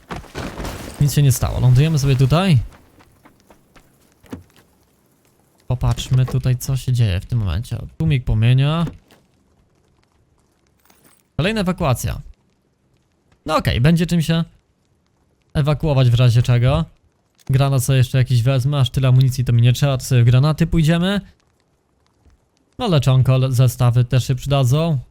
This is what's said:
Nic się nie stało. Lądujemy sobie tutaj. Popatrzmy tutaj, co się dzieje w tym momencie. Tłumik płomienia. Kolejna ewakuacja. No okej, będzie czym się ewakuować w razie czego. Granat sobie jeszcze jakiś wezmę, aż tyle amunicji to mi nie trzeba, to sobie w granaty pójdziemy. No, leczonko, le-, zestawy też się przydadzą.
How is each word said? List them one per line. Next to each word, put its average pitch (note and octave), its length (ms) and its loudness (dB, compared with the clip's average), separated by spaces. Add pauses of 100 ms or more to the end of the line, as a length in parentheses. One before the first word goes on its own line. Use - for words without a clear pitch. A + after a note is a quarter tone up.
(1000)
Nic C#3+ 120 0
się D3 80 0
nie C#3 100 4
stało. A2+ 280 -4
Lądujemy C3 400 2
sobie C#3 160 0
tutaj. D3 420 2 (3000)
Popatrzmy B2+ 580 -2
tutaj, B2+ 320 -2
co C3+ 200 -6
się B2+ 160 -4
dzieje G#2+ 260 0
w - 60 -8
tym A#2+ 140 -4
momencie. G2+ 380 -6 (200)
Tłumik D3 280 -2
płomienia. C3 600 0 (2500)
Kolejna G#3 240 -2
ewakuacja. E3+ 600 -4 (1200)
No D4 120 -2
okej, - 240 -2
będzie E3 240 4
czym E3+ 160 0
się E3 220 -2 (1120)
ewakuować C#3 560 0
w A#2 40 4
razie A#2+ 300 4
czego. B2+ 420 0 (640)
Granat C3+ 340 0
sobie C3+ 140 0
jeszcze B2+ 200 0
jakiś B2 260 0
wezmę, C3+ 360 0
aż B2 100 0
tyle C3+ 180 -2
amunicji B2+ 380 2
to B2+ 80 0
mi A#2 80 4
nie B2 120 4
trzeba, C#3 240 0
to B2+ 80 -10
sobie B2 160 2
w A#2 40 4
granaty D3 420 2
pójdziemy. E3+ 540 0 (1600)
No, A#3 60 -2
leczonko, C3 480 2
le-, C3 140 -2
zestawy B2 540 2
też B2+ 220 -2
się C3+ 80 -2
przydadzą. C#3 640 0 (120)